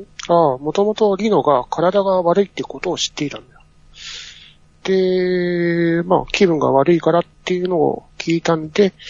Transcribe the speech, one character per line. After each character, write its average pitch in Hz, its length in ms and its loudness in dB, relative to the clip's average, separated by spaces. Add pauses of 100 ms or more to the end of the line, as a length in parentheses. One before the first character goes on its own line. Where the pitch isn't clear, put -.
(280)
あ 165 280 4
あ、 - 40 -10
も 151 140 -6
と 202 120 0
も 214 80 0
と 208 220 0
リ 214 160 -2
ノ 165 100 2
が 131 260 2
体 185 360 0
が 190 180 0
悪 175 220 2
い - 20 0
っ - 40 -12
て - 120 -10
こ - 180 -12
と 180 120 -6
を 139 80 -4
知 - 100 -6
っ - 40 -16
て 147 120 -6
い 139 60 -8
た 117 80 -14
ん - 80 -20
だ - 80 -20
よ。 - 60 -20 (1200)
で、 175 1200 0
ま 180 140 2
あ、 135 140 -2
気 - 140 4
分 165 140 0
が 127 120 0
悪 139 220 4
い 165 80 2
か 160 100 2
ら 170 80 2
っ 175 40 -2 (220)
て 185 100 -2
い 180 100 -4
う - 20 -4
の 180 100 -2
を - 280 -2 (140)
聞 165 160 -2
い 170 60 -2
た 175 140 0
ん 156 140 -8
で、 190 240 2 (160)